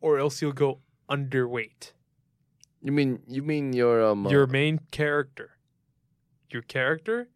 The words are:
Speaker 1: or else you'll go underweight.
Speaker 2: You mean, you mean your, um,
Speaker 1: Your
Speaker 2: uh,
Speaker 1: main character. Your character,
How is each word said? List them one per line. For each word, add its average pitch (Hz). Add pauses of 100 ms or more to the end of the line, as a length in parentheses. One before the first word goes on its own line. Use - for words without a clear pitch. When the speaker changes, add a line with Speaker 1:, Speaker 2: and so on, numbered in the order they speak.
Speaker 1:
or 156
else 139
you'll 151
go 135 (300)
underweight. 127 (880)
Speaker 2:
You 139
mean, 139
you 131
mean 147
your, 120
um, 101
Speaker 1:
Your 139
Speaker 2:
uh, 135
Speaker 1:
main 147 (120)
character. 147 (1000)
Your 120
character, 160